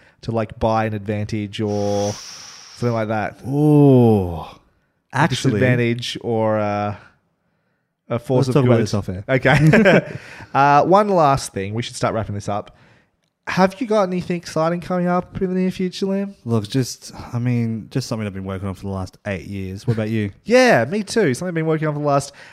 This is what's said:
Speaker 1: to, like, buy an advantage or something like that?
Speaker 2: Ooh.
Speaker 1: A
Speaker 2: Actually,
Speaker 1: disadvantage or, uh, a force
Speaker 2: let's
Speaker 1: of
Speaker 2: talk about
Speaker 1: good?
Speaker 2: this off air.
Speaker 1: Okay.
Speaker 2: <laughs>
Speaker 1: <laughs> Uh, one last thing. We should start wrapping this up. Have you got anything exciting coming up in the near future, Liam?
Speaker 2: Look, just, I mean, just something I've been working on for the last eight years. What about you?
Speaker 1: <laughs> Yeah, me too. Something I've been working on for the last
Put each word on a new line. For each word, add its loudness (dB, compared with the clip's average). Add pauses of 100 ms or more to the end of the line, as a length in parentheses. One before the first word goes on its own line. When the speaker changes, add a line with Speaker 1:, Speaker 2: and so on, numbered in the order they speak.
(220)
Speaker 1:
to, -8
like, -6
buy 0
an -4
advantage -6
or -2
something -8
like -2
that? -6
Speaker 2:
Ooh. 6
Speaker 1:
A -14 (680)
Speaker 2:
Actually, 0
Speaker 1:
disadvantage 0
or, -2
uh, -4 (1120)
a -4
force 0
Speaker 2:
let's -4
Speaker 1:
of 0
Speaker 2:
talk 4
about 4
Speaker 1:
good? 2
Speaker 2:
this -4
off -4
air. -8
Speaker 1:
Okay. 4
Speaker 2:
<laughs> -20 (160)
Speaker 1:
<laughs> -20
Uh, 6
one 4
last 2
thing. -6
We -4
should -10
start -2
wrapping -4
this -10
up. -6 (680)
Have 2
you -6
got 2
anything -4
exciting -2
coming -2
up -4
in -2
the -2
near 0
future, -4
Liam? -4 (100)
Speaker 2:
Look, -2
just, -4 (200)
I -4
mean, -2
just -6
something -6
I've -8
been -10
working -6
on -6
for -20
the -8
last -8 (120)
eight -6
years. -10
What 0
about -4
you? -2
Speaker 1:
<laughs> -20
Yeah, 4
me -4
too. 0
Something -8
I've -6
been -2
working 0
on -2
for -6
the -2
last 0 (200)